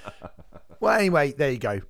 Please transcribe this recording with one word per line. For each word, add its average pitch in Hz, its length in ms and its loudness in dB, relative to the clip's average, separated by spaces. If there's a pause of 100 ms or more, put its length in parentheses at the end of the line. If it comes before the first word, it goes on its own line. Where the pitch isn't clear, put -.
(800)
Well, 220 200 2
anyway, 170 320 2
there 143 180 0
you 127 80 -2
go. 104 320 -2